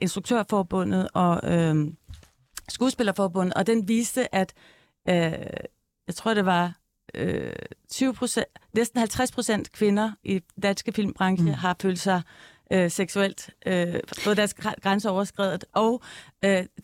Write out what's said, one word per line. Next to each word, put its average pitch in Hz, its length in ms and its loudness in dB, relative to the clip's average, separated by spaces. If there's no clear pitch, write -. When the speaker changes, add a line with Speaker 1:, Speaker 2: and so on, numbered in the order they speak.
Speaker 1:
Instruktørforbundet 190 1120 0
og, 175 400 2
øhm, 160 420 2
Skuespillerforbundet, 196 840 0
og 190 140 0
den 226 200 2
viste, 233 480 0
at, 190 180 0
øh, 180 60 4
jeg 175 80 -8
tror, 226 180 0
det 208 120 2
var, 175 300 2
øh, 65 360 -2
tyve 269 220 0
procent, 233 320 -2
næsten 233 240 0
halvtreds 247 320 0
procent - 400 -2
kvinder 214 400 2
i 190 160 -2
danske 196 280 -2
filmbranche 190 540 0
Speaker 2:
Mm. 156 80 2
Speaker 1:
har 175 280 0
følt 185 180 0
sig, 185 220 2
øh, 180 180 4
seksuelt, 196 580 -2
øh, 175 300 0
fået 208 200 2
deres 208 160 0
græ-, - 200 -6
grænser 202 260 2
overskredet, 190 640 -2
og, 226 280 2
øh, 190 180 4